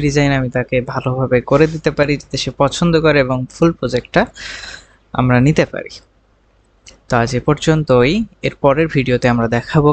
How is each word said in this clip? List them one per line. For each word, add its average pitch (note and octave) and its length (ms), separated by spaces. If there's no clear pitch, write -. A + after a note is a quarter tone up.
ডিজাইন C#3+ 340
আমি B2+ 180
তাকে B2 180
ভালোভাবে B2+ 440
করে D3 220
দিতে D#3 240
পারি, D3 240
যাতে - 220
সে C3 80
পছন্দ E3 320
করে D3 200
এবং B2+ 120
ফুল E3 240
প্রজেক্টটা B2 420
আমরা B2 240
নিতে D#3 260
পারি। - 200
তো - 140
আজ A#2 180
এ - 80
পর্যন্তই। D3+ 680
এর - 160
পরের D3 320
ভিডিওতে B2 380
আমরা A#2 140
দেখাবো D3 360